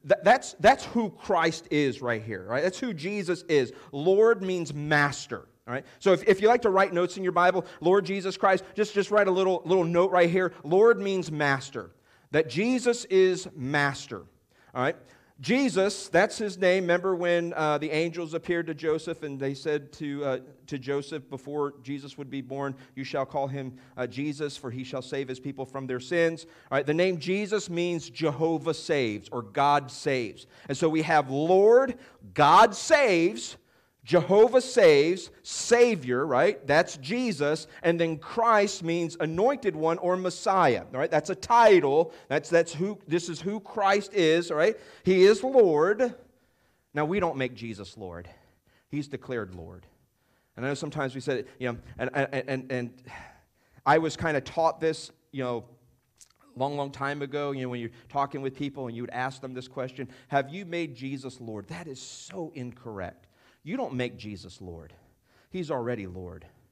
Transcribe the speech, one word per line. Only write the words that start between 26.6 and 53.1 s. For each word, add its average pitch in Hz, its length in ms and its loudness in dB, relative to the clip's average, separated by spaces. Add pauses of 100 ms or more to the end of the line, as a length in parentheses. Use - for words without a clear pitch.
All 135 60 0
right, 143 80 2
the 147 80 0
name 180 240 2
Jesus 185 540 -2
means 170 400 -4
Jehovah 156 640 -2
saves 120 580 -2
or 127 80 -6
God 139 500 2
saves. 127 560 -6 (220)
And 139 80 -4
so 160 140 2
we 156 100 0
have 151 300 2
Lord, 190 680 4 (380)
God 170 400 8
saves, 220 840 2 (460)
Jehovah 220 600 6
saves, 175 680 4 (120)
Savior, 165 840 2
right? 156 400 2
That's 156 300 2
Jesus. 156 680 -4 (160)
And 170 180 0
then 165 160 0
Christ 214 680 0
means 165 380 -4
anointed 185 560 0
one 165 220 0
or 180 180 0
Messiah, 180 760 0
all 123 60 -8
right? 156 120 -2
That's 151 180 0
a 190 60 -4
title. 175 800 4 (140)
That's, 147 200 -2
that's 165 240 2
who, 190 340 -6
this 165 220 -4
is 160 140 -10
who 202 180 -6
Christ 196 540 -2
is, 170 360 2
all 156 60 -2
right? 190 200 2 (280)
He 185 200 6
is 214 200 6
Lord. 214 720 4 (800)
Now, 147 100 -2
we 185 160 -2
don't 165 160 -2
make 127 180 -4
Jesus 107 440 -14
Lord. 87 280 -14 (640)
He's 143 180 -8
declared 113 480 -10
Lord. 87 320 -18 (720)
And 117 80 -10
I 135 60 -4
know 143 40 -4
sometimes 143 400 -6
we 135 60 -10
said, 120 260 -4 (120)
you 123 120 -4
know, 120 80 -10 (200)
and, 131 160 -4
and, 139 340 -4
and, 131 240 -6
and 120 300 -8 (840)